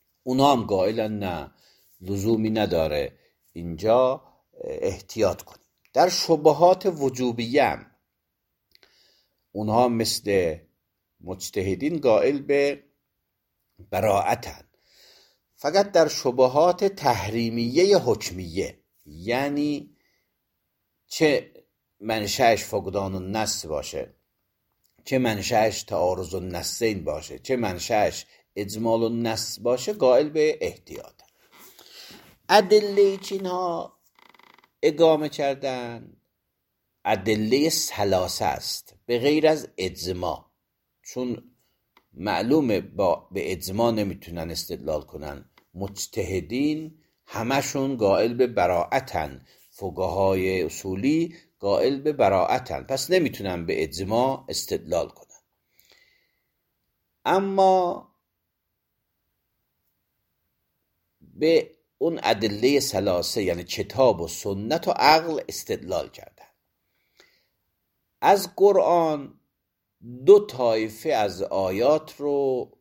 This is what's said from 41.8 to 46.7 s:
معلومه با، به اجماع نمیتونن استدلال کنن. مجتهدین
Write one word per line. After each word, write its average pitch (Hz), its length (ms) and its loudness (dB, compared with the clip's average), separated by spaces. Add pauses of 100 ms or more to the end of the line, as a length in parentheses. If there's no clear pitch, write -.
معلومه 104 680 0
با، 92 520 -2
به 90 200 -4
اجماع 101 400 -2
نمیتونن 85 580 -6
استدلال 76 520 -8
کنن. 73 480 -16 (240)
مجتهدین 101 1200 -6 (280)